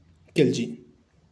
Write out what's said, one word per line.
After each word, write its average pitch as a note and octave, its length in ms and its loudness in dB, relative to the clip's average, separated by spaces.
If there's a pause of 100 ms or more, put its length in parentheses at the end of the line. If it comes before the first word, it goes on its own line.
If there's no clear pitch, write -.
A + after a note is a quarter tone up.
(360)
ಖಿಲ್ಜಿ. B2 440 0 (520)